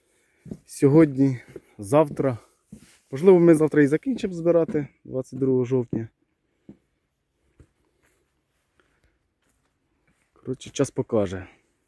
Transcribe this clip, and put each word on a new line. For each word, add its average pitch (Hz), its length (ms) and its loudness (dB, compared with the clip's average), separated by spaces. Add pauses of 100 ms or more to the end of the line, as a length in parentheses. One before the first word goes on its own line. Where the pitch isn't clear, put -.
(640)
сьогодні, 139 760 2 (380)
завтра. 139 600 -2 (760)
Можливо, 175 280 4
ми 170 160 6
завтра 147 280 2
і 139 40 4
закінчимо 190 460 -4
збирати 165 540 -2 (160)
двадцять 127 360 -12
другого 131 260 0
жовтня. 120 420 -6 (4000)
Коротше, - 360 -14
час - 220 -4
покаже. 98 560 -6 (400)